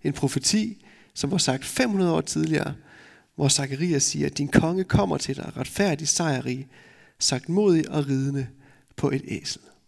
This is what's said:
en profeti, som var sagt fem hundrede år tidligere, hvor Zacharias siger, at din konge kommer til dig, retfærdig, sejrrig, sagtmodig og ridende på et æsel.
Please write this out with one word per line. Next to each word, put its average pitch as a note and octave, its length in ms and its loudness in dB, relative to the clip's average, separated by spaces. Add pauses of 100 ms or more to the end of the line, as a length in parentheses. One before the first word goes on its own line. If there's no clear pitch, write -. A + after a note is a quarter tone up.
en D3 100 0
profeti, G#3 720 0 (300)
som C#3+ 160 -4
var F#3+ 80 2
sagt C3+ 260 0
fem B3 260 0
hundrede F#3 220 2
år D#3+ 80 2
tidligere, D#3 540 -2 (600)
hvor D3 140 2
Zacharias C#3+ 540 0
siger, D3 240 -2
at C3+ 120 -4
din C#3+ 100 -2
konge F3+ 360 2
kommer F#2+ 340 2
til C3+ 180 -4
dig, - 200 -10
retfærdig, D#3 520 -2
sejrrig, C3 600 -2 (500)
sagtmodig E3+ 720 2
og D3 160 0
ridende C3+ 420 -2 (480)
på C#3 140 0
et C3+ 180 -2
æsel. - 320 -8 (280)